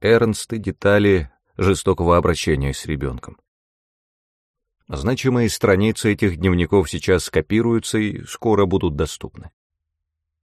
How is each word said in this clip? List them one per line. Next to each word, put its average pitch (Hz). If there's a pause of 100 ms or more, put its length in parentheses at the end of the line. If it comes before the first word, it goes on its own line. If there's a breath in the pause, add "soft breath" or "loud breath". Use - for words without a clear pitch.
Эрнст 113
и 113
детали 101 (260)
жестокого 87
обращения 76
с -
ребёнком. 69 (1500)
Значимые 120
страницы 104
этих 95
дневников 90
сейчас 90
скопируются 113
и 107
скоро 101
будут 87
доступны. - (920)